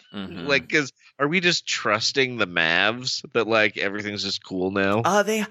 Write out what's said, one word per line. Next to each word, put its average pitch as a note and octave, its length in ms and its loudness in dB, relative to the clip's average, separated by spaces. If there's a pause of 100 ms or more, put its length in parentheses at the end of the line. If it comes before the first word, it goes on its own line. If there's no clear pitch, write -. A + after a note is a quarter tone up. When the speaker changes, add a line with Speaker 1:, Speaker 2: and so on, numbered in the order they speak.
(140)
Speaker 1:
Mm-hmm. E2+ 320 -10
Speaker 2:
like, C3+ 220 0
'cause D3 240 0 (280)
are C#3 100 2
we F3+ 100 2
just F3 260 0
trusting B2 720 0
the G#2+ 100 0
Mavs F2+ 880 0
that, A2 160 0
like, G#2+ 300 2
everything's G2+ 460 -4
just G2 200 -6
cool F#2 260 -2
now? G2+ 360 2
Speaker 1:
Uh, G3+ 180 4
they G#3+ 280 -2